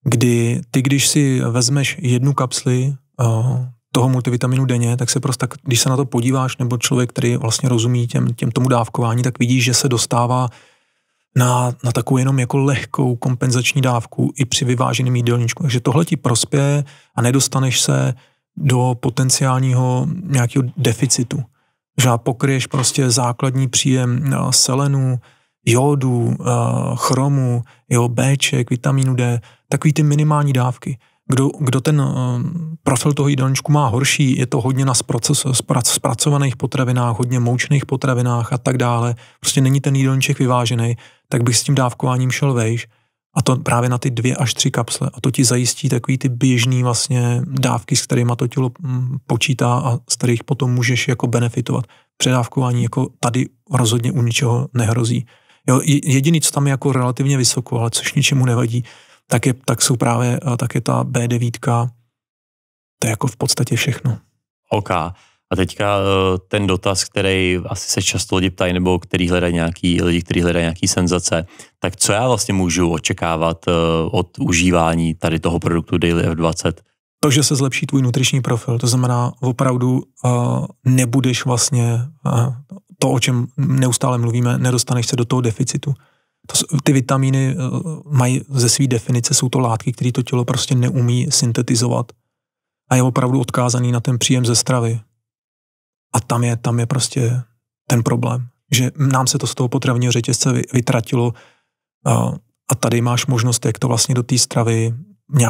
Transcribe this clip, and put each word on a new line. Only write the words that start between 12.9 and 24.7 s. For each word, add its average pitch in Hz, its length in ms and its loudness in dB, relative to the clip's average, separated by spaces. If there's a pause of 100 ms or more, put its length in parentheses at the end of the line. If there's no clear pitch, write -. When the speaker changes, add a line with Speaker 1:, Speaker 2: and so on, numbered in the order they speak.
Speaker 1:
kompenzační 127 640 0
dávku 127 560 0
i 135 80 0
při - 200 -2
vyváženém 127 520 0
jídelníčku. 120 460 0
Takže 127 180 0
tohle 151 240 2
ti 165 120 -2
prospěje 139 680 0 (300)
a 117 80 -2
nedostaneš 131 580 0
se 135 340 0 (420)
do 127 440 2
potenciálního 127 1040 2 (180)
nějakého 131 400 0 (120)
deficitu. 123 680 0 (580)
Že 127 160 4
pokryješ 123 500 0
prostě 131 440 0
základní 127 580 0
příjem, 127 640 0
eh, - 20 -2 (160)
selenu, 131 680 0 (480)